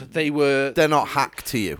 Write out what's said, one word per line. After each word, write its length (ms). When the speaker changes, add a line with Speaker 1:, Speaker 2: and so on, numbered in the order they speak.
Speaker 1:
They 180
were 420
Speaker 2:
They're 180
not 200
hack 340
to 140
you. 220